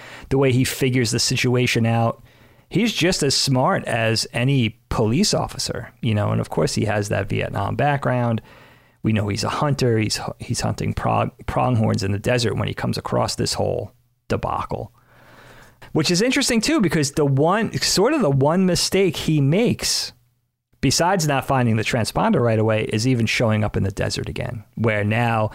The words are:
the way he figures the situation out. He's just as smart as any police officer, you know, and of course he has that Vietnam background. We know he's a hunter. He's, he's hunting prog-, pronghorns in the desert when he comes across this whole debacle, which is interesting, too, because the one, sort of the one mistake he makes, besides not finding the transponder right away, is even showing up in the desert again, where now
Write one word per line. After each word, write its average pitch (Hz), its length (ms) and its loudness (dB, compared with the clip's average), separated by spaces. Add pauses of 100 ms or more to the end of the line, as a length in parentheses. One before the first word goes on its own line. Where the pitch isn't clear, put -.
(300)
the 135 100 2
way 135 120 4
he 127 120 4
figures 123 480 0
the 127 80 0
situation 123 680 0
out. 117 380 0 (460)
He's 214 240 0
just 175 300 0
as 139 120 0
smart 139 500 0
as 113 480 -2
any 123 460 0 (100)
police 123 440 0
officer, - 580 -4 (100)
you 110 140 0
know, 104 160 0
and 110 100 0
of 110 80 -6
course - 260 0
he 110 100 0
has 104 240 -2
that 101 200 -2
Vietnam 104 460 -4
background. 123 640 0 (640)
We 110 100 2
know 104 140 0
he's 101 160 -4
a 110 60 -2
hunter. 135 500 0
He's, - 200 -2 (200)
he's - 220 -6
hunting 110 340 -4
prog-, 113 360 -2 (140)
pronghorns 110 580 0
in 101 100 -2
the 98 60 -4
desert 117 380 0
when 104 100 -2
he 101 60 -4
comes - 240 -4
across - 380 -4
this - 180 -2
whole 98 380 -4 (360)
debacle, - 640 -6 (1040)
which 156 160 0
is 175 140 2
interesting, 254 380 2
too, 294 200 2
because 156 300 0
the 151 160 0
one, 160 500 2
sort 214 360 2
of 311 80 2
the 156 100 2
one 151 340 4
mistake 180 500 2
he 156 240 0
makes, 156 720 0 (720)
besides 165 460 2
not 135 180 0
finding 123 320 2
the 107 60 0
transponder 151 580 0
right 113 180 4
away, 107 320 2
is 110 160 0
even 120 180 2
showing 107 380 2
up 104 140 -2
in 98 60 0
the 98 80 -2
desert 98 360 -4
again, - 360 -8 (120)
where 107 300 0
now 113 500 0